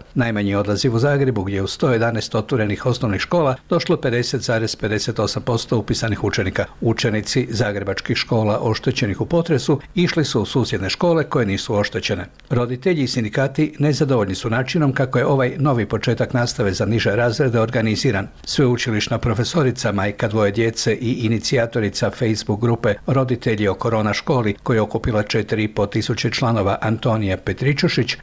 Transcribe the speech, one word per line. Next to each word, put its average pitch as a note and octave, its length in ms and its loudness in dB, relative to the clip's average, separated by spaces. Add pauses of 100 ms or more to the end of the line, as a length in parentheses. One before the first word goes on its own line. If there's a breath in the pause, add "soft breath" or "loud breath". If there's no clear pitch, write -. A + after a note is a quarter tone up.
(140)
Najmanji G#2 420 0
odaziv G#2 400 0
u A2+ 40 2
Zagrebu, C3+ 440 2
gdje G2+ 120 -4
je G2 80 0
u G2 40 -2
sto - 240 0
jedanaest A2+ 440 0
otvorenih G#2+ 500 0
osnovnih A#2 360 0
škola D3+ 340 0 (140)
došlo F3 280 0
pedeset B2 440 -2
zarez A2+ 340 -2
pedeset G#2+ 440 -2
osam G#2 240 -2
posto A#2 340 0
upisanih A2 460 -2
učenika. G2 420 0 (160)
Učenici A2+ 680 0
zagrebačkih G2+ 680 -2
škola A2 440 2
oštećenih A2+ 600 0
u - 40 -2
potresu D#3+ 540 2 (160 loud breath)
išli E3+ 300 2
su A#2+ 160 0
u G2 40 -2
susjedne G#2+ 440 -2
škole E3 340 2
koje C#3+ 220 0
nisu G2 300 -2
oštećene. G2+ 500 -2 (240)
Roditelji B2+ 540 0
i A#2+ 40 0
sindikati C3+ 720 0
nezadovoljni C3+ 560 2
su - 140 -4
načinom C3 440 0
kako C3 240 0
je D3 80 2
ovaj C3+ 320 2
novi C3 280 2
početak A2+ 480 -2
nastave A#2 400 0
za F2+ 120 -2
niže G#2+ 300 2
razrede B2 440 2
organiziran. A2 680 0 (180)
Sveučilišna A#2+ 720 0
profesorica, A#2+ 720 0
majka G2+ 360 -2
dvoje G#2 240 2
djece A2+ 420 0
i A2+ 180 -2
inicijatorica A2+ 1000 0
Facebook A2 500 -2
grupe A#2 320 2 (140)
Roditelji B2 600 0
o F#2 60 2
korona A2 400 0
školi, A2+ 500 0
koja B2 120 0
je A2 60 4
okupila G#2+ 420 0
četiri G#2+ 400 -2
i G#2 40 0
po G#2 180 0
tisuće A2 440 -2
članova, A2 520 0
Antonija A2 560 0
Petričušić, C#3 840 0